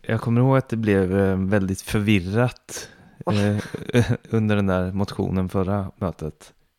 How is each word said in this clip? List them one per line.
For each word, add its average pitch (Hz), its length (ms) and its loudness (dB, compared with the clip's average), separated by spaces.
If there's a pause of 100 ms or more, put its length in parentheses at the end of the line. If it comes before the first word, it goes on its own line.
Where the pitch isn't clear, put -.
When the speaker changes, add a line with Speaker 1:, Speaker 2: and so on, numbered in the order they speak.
Speaker 1:
jag 110 200 -4
kommer 117 200 2
ihåg 135 160 4
att 131 120 -2
det 113 80 -4
blev, 98 420 2
eh, 95 180 2
väldigt 95 440 0
förvirrat, 104 1080 -2 (360)
Speaker 2:
Oh. 104 200 0
Speaker 1:
eh, 104 160 0 (580)
<laughs> - 100 -20
under 110 260 2
den 101 120 0
där 92 240 0
motionen 95 580 -2
förra 95 480 -2
mötet. - 560 -8 (260)